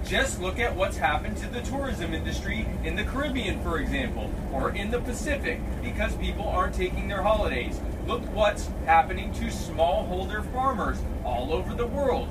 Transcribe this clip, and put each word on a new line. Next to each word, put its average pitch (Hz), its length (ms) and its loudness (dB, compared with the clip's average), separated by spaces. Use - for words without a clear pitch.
Just 233 360 0
look - 200 -2
at - 160 0
what's 190 220 2
happened 165 400 2
to 208 100 -4
the 226 140 -4
tourism 247 520 -2
industry - 500 -2
in 240 100 0
the 196 80 0
Caribbean, 254 580 0
for 165 200 0
example, - 500 -2
or - 180 0
in 202 220 -2
the 240 80 2
Pacific, 220 580 -2
because - 320 0
people 185 320 -2
aren't 185 300 2
taking 185 320 0
their 196 140 -2
holidays. - 580 2
Look - 160 0
what's 208 360 4
happening 165 460 4
to - 140 -2
smallholder 180 1040 0
farmers 240 460 0
all 127 280 0
over 185 220 0
the 240 140 0
world. 269 420 0